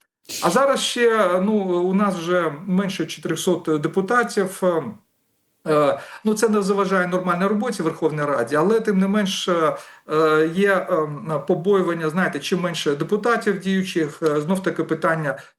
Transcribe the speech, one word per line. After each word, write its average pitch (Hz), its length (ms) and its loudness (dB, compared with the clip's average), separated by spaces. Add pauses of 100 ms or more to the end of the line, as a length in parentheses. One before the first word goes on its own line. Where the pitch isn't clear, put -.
(440)
А 170 60 4
зараз 262 300 2
ще, 220 680 2
ну, 214 80 2 (260)
у 185 140 0
нас 196 220 2
вже 170 380 -2 (120)
менше 185 400 -2
чотирьохсот 165 760 -2
депутатів. 196 840 0
Е, 170 200 0 (840)
е, 151 320 2 (240)
ну, 214 100 2
це 220 160 2
не 208 120 2
заважає 190 460 0
нормальній 180 380 0
роботі 214 380 -2
Верховної 151 440 -2
Раді, 131 280 0
але 202 240 4
тим 208 200 0
не 196 80 2
менш, 202 400 -2
е, 170 280 2 (360)
е, 156 440 4
є, 202 160 4
е, 156 760 -2
побоювання, 175 600 2
знаєте, 175 300 -2
чим 175 220 -2
менше 160 340 -2
депутатів 208 640 0
діючих, 190 640 -2
е, 151 180 2
знов 185 220 -2
таки 165 200 -2
питання 156 540 -2 (220)